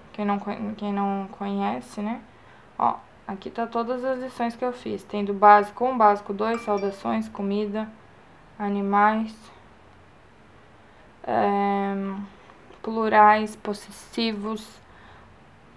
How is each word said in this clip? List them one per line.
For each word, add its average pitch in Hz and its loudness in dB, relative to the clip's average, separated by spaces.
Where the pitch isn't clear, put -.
Quem 208 -6
não 202 0
conhe-, 208 -8
quem 202 -6
não 196 -2
conhece, 202 -6
né? 214 -6
Ó, - 2
aqui - -10
tá 233 -4
todas 233 -4
as 262 -2
lições 240 -6
que 254 -6
eu 247 -2
fiz. 214 -8
Tem 208 -4
do 202 -2
básico 208 8
um, 254 0
básico 208 4
dois, 226 -2
saudações, 214 -2
comida, 208 -4
animais, 208 2
é, 117 0
plurais, 214 4
possessivos, 214 -6